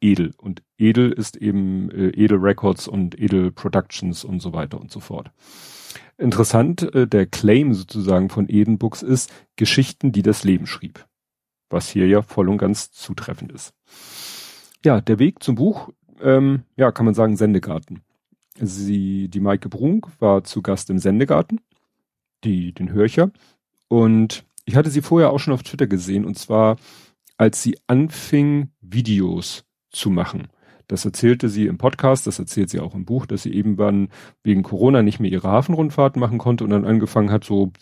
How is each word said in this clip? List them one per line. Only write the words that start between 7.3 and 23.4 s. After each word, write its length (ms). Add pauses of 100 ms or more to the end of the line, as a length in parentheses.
sozusagen 560
von 200
Eden 280
Books 240
ist, 320 (220)
Geschichten, 560
die 100
das 220
Leben 240
schrieb. 400 (640)
Was 180
hier 180
ja 140
voll 280
und 100
ganz 320
zutreffend 600
ist. 220 (1120)
Ja, 160
der 160
Weg 240
zum 140
Buch, 340 (320)
ähm, 440 (120)
ja, 140
kann 140
man 100
sagen, 200
Sendegarten. 640 (600)
Sie, 640
die 120
Maike 300
Brunk 360 (140)
war 240
zu 180
Gast 300
im 80
Sendegarten, 640 (800)
die, 300
den 180
hör 140
ich 100
ja. 160 (580)